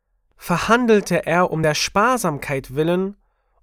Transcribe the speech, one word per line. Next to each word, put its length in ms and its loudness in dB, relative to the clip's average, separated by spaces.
verhandelte 880 2
er 260 2
um 120 -2
der 120 2
Sparsamkeit 1000 -2
willen 400 -2